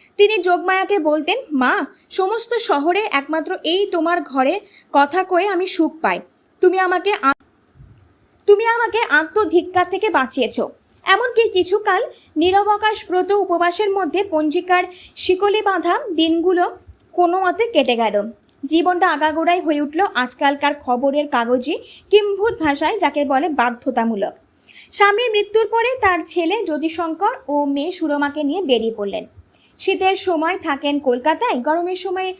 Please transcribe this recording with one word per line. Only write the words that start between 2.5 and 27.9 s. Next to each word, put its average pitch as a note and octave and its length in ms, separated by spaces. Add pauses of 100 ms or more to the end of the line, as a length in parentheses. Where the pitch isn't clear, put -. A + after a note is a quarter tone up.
শহরে F4+ 580
একমাত্র D#4 520
এই F#4 220
তোমার F4 360
ঘরে C4+ 380 (320)
কথা D4 320
কয়ে F#4 220
আমি F#4+ 200
সুখ D#4+ 360
পাই। F3+ 180 (400)
তুমি F#4 180
আমাকে F#4 340 (100)
আ-, C4+ 100 (1120)
তুমি G4+ 200
আমাকে A#4 320 (120)
আত্মধিক্কার F4+ 800
থেকে G4 200
বাঁচিয়েছ।" B3+ 500 (440)
এমনকি A4+ 440
কিছুকাল G#4 540 (340)
নিরবকাশ G#4 720
ব্রত F4+ 240
উপবাসের F#4 580
মধ্যে F#4+ 340
পঞ্জিকার F4 600 (320)
শিকলে G4+ 460
বাঁধা F#4+ 360 (180)
দিনগুলো E4+ 640 (340)
কোনো F4+ 280
মতে F#4+ 260
কেটে C#4 300
গেল। G#3+ 340 (340)
জীবনটা F4 460
আগাগোড়াই D#4+ 500
হয়ে D4 200
উঠল D4 200 (140)
আজকালকার C#4+ 600
খবরের C#4 540
কাগজে B3+ 500 (320)
কিম্ভূত G#4 500
ভাষায়, D#4+ 380
যাকে D4 260
বলে C#4 240
বাধ্যতামূলক। A#3 840 (600)
স্বামীর G#4+ 380
মৃত্যুর G#4 360
পরে A#4 340
তার F#4 260
ছেলে F4+ 380
জ্যোতিশঙ্কর D#4+ 680 (140)
ও D4 160
মেয়ে C#4+ 280